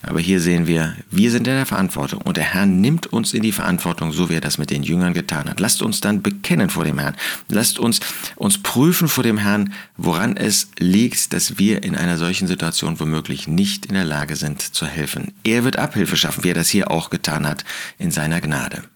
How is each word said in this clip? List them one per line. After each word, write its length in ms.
Aber 160
hier 200
sehen 280
wir, 280
wir 220
sind 160
in 80
der 100
Verantwortung 560
und 160
der 60
Herr 220
nimmt 420
uns 260
in 80
die 100
Verantwortung, 600
so 180
wie 60
er 60
das 180
mit 100
den 140
Jüngern 300
getan 360
hat. 100
Lasst 220
uns 200
dann 200
bekennen 480
vor 160
dem 140
Herrn. 160
Lasst 300
uns, 200
uns 240
prüfen 480
vor 160
dem 160
Herrn, 340
woran 400
es 400
liegt, 560
dass 240
wir 260
in 120
einer 220
solchen 300
Situation 520
womöglich 480
nicht 400
in 80
der 100
Lage 300
sind 260
zu 240
helfen. 480
Er 200
wird 140
Abhilfe 380
schaffen, 280
wie 80
er 40
das 140
hier 220
auch 180
getan 380
hat 180
in 140
seiner 280
Gnade. 440